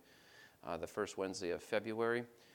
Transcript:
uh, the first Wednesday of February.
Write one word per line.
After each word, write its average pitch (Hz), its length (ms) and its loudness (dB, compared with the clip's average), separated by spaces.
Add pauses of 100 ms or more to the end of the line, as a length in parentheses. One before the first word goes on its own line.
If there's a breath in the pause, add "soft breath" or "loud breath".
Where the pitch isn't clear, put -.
(640 loud breath)
uh, 82 120 -4
the 82 100 -4
first - 280 -2
Wednesday 92 360 0
of 82 100 0
February. 113 600 2 (320 loud breath)